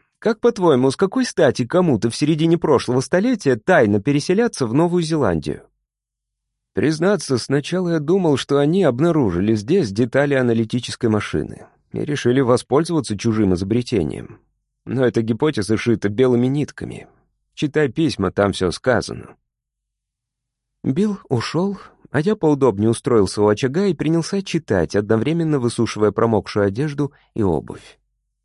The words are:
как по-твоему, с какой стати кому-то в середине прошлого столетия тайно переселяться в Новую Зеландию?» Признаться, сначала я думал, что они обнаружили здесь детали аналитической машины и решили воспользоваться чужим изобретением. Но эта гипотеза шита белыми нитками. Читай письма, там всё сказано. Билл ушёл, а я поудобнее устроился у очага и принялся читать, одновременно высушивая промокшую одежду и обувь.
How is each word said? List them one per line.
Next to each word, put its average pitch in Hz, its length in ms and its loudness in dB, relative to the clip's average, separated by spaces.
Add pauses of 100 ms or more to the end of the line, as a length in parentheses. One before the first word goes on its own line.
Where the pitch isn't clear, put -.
(180)
как 226 220 -2
по-твоему, 165 500 4
с 127 60 -4
какой 220 280 0
стати 127 420 2
кому-то 135 440 2
в - 60 -8
середине 165 420 2
прошлого 127 420 2
столетия 185 560 0
тайно 110 460 2
переселяться 147 640 0
в 110 80 -4
Новую 170 300 2
Зеландию?» 104 580 -2 (1120)
Признаться, 156 640 0
сначала 156 540 -4
я 165 100 0
думал, 156 380 2
что 143 200 0
они 156 240 2
обнаружили 120 720 2
здесь 113 380 0
детали 131 420 0
аналитической 120 760 0
машины 78 560 -4 (260)
и 113 80 -6
решили 127 400 0
воспользоваться 131 800 0
чужим 107 340 2
изобретением. 92 880 -2 (460)
Но 120 180 -2
эта 120 160 0
гипотеза 110 560 -2
шита 101 320 0
белыми 120 380 2
нитками. - 640 -6 (440)
Читай 151 380 -2
письма, 110 420 -2
там 101 200 2
всё 90 180 -2
сказано. - 640 -4 (1500)
Билл 196 360 -2 (100)
ушёл, 175 500 -2 (320)
а 143 100 -2
я 208 160 0
поудобнее 131 520 2
устроился 110 540 0
у 104 60 4
очага 135 380 0
и 180 80 0
принялся 165 480 -2
читать, 101 540 -2
одновременно 139 640 0
высушивая 113 520 0
промокшую 107 560 0
одежду 139 460 -4 (220)
и 113 80 -2
обувь. - 560 -4 (460)